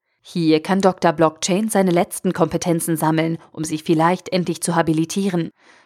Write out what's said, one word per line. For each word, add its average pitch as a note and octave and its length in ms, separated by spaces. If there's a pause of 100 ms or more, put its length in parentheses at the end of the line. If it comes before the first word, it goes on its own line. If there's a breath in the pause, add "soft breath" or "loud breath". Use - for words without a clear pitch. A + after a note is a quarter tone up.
(220)
Hier D#3 420
kann F#3+ 180
Doktor F3+ 320
Blockchain E3 560
seine F#3+ 220
letzten F3 420
Kompetenzen E3 640
sammeln, D#3+ 400 (140 loud breath)
um D#3 120
sich D#3 200
vielleicht E3+ 460
endlich F3+ 340
zu E3+ 120
habilitieren. E3 760 (340 soft breath)